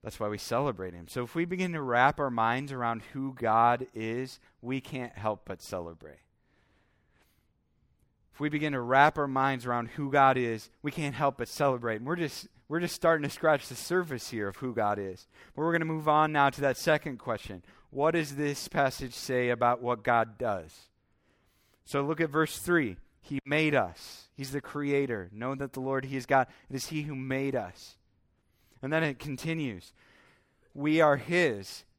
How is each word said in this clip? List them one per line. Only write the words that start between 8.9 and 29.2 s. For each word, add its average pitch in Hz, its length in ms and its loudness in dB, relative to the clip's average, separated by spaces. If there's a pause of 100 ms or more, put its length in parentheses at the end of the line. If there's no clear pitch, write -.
our 143 100 0
minds 135 380 0
around 120 240 -2
who 143 220 -6
God 135 260 6
is, 117 340 -4 (100)
we 147 100 -6
can't 143 240 -6
help 139 220 0
but 120 100 -6
celebrate. 120 500 0
And 117 80 -8
we're 156 100 -2
just, 165 320 -6 (200)
we're 160 140 -2
just 175 140 -4
starting 165 280 4
to 139 60 -2
scratch 156 400 2
the 131 60 -10
surface 165 560 -4
here 107 160 -4
of 98 100 -8
who 127 160 -6
God 104 260 2
is. 95 280 -10 (280)
But 143 60 -6
we're 165 100 0
gonna 165 140 0
move 156 240 -2
on 156 240 4
now 143 160 6
to 135 120 -6
that 135 160 2
second 151 420 0
question. 104 440 -6 (260)
What 147 220 2
does 156 240 0
this 143 320 -2
passage 135 460 0
say 123 360 0
about 120 320 2
what 120 220 -2
God 113 360 2
does? 98 500 -6 (960)
So 143 160 -2
look 151 180 -2
at 160 120 2
verse 151 260 0
three. 151 400 2 (240)
He 139 240 -6
made 147 300 2
us. - 580 -2
He's 135 180 -10
the 143 100 -4
creator. 139 680 -2
Know 120 240 -6
that 135 180 -8
the 135 60 -8
Lord, 135 260 -2
he 135 120 -6
is 123 80 -6
God. 131 220 4 (220)
It 131 60 -8
is 131 120 -6
he 151 160 -4
who 147 120 -8
made 131 400 -4
us. 98 420 -8 (840)
And 135 100 -4
then 160 120 2
it 143 160 -2
continues. 139 720 -6 (800)